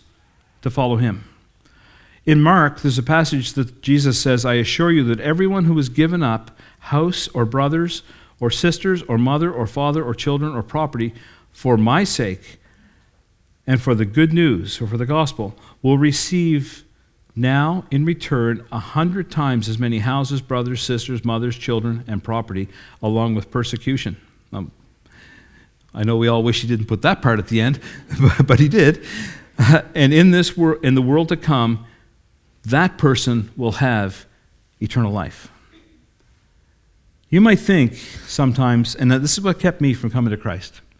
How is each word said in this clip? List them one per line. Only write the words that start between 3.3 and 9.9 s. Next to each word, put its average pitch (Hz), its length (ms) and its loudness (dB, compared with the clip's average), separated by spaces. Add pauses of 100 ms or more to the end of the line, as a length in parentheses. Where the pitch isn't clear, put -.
that - 280 -6
Jesus 143 380 2
says, 123 260 0
"I 120 100 2
assure 165 360 0
you 151 140 4
that 117 140 0
everyone 180 460 0
who 165 120 2
has 131 120 -2
given 160 340 0
up 113 340 -4 (220)
house 165 500 -2
or 120 160 0
brothers 143 560 -2 (380)
or 120 120 0
sisters 175 520 -2
or 113 140 -2
mother 147 340 2
or 120 140 -4
father 143 380 -2